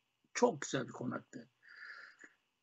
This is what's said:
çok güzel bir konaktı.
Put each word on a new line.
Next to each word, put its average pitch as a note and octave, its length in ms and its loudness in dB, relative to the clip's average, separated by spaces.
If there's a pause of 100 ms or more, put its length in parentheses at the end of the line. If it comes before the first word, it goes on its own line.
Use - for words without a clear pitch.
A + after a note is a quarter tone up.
(340)
çok G#3 260 6
güzel - 280 0
bir - 40 -8
konaktı. - 560 -6 (1160)